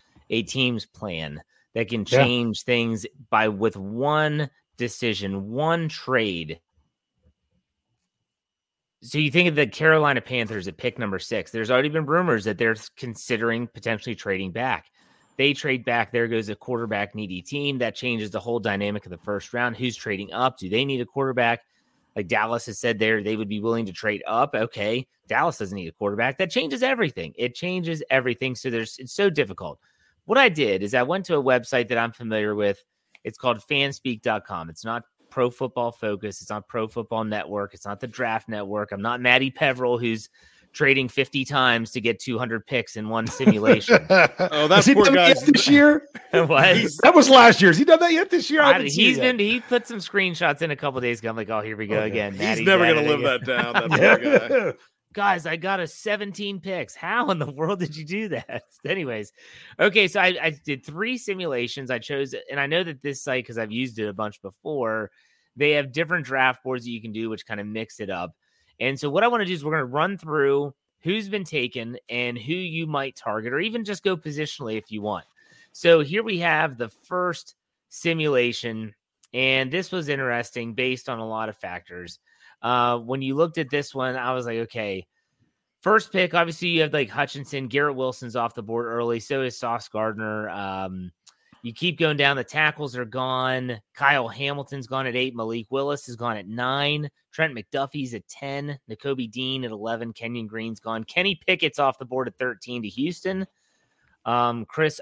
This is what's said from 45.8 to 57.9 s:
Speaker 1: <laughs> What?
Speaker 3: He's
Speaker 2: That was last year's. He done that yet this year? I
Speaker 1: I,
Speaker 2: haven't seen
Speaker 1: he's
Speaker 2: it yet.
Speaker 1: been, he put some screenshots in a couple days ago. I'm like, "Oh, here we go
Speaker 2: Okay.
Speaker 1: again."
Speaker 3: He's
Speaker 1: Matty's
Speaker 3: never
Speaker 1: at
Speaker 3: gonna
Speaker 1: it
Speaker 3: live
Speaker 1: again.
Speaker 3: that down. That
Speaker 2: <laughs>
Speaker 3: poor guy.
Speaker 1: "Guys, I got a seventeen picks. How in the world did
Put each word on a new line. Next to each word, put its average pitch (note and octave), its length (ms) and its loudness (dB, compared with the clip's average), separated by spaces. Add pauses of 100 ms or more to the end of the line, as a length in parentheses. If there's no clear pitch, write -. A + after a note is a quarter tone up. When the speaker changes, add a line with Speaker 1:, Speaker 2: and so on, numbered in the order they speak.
Speaker 1:
<laughs> - 140 -20
What? E3 440 8
Speaker 3:
He's A3 200 0
Speaker 2:
That C4 180 8
was C4+ 140 10
last A#3+ 320 12
year's. F3 160 10
He C#4 80 6
done D#4+ 140 10
that E4+ 140 4
yet E4 160 2
this E4+ 200 2
year? D4+ 120 4
I C#4+ 80 8
Speaker 1:
I, - 40 10
Speaker 2:
haven't E3 160 2
seen E3+ 160 4
Speaker 1:
he's B3 120 6
Speaker 2:
it B3+ 60 -2
yet. B3+ 140 4
Speaker 1:
been, - 20 0
he A3 220 2
put A#3+ 260 0
some A3+ 120 -8
screenshots E3+ 600 0
in D#3+ 100 -2
a C#3+ 40 -6
couple C3+ 260 -4
days A#2+ 180 0
ago. A2+ 100 -4
I'm A2+ 60 -6
like, A2 140 -6
"Oh, G#2+ 120 -2
here G#2+ 160 -6
we G#2+ 100 -6
go G#2+ 120 0
Speaker 2:
Okay. G#2+ 80 0
Speaker 1:
again." G#2 260 -2
Speaker 3:
He's F#2+ 80 -8
Speaker 1:
Matty's A2+ 240 0
Speaker 3:
never F#3 200 6
Speaker 1:
at E3 100 6
Speaker 3:
gonna D3+ 120 2
Speaker 1:
it D3 120 2
Speaker 3:
live - 0 -
Speaker 1:
again. B2+ 260 0
Speaker 3:
that A#2+ 440 -2
down. - 0 -
That G3+ 600 4
Speaker 2:
<laughs> - 0 -
Speaker 3:
poor G#3+ 220 -2
guy. - 20 -4 (400)
Speaker 1:
"Guys, G3 320 0
I E3 120 -4
got F#3 240 -4
a E3 60 -4
seventeen G3+ 720 -6
picks. F3+ 340 -8
How A3 360 -2
in E3+ 80 0
the D3 120 -4
world D#3+ 280 -2
did D3+ 160 -4